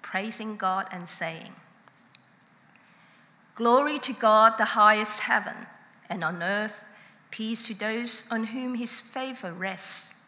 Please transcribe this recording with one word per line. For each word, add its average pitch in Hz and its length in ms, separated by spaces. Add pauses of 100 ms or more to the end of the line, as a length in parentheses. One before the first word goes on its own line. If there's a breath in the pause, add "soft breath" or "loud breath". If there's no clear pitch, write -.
praising 214 560
God 190 340
and 175 160
saying, 165 480 (2000 soft breath)
"Glory 277 460
to - 140
God, 220 440
the 220 160
highest 214 480
heaven, - 460 (420)
and 180 140
on 170 180
earth, 208 420 (460 loud breath)
peace 220 380
to 220 80
those 220 560
on 226 140
whom 254 280
his 233 260
favor 254 540
rests." - 640 (120)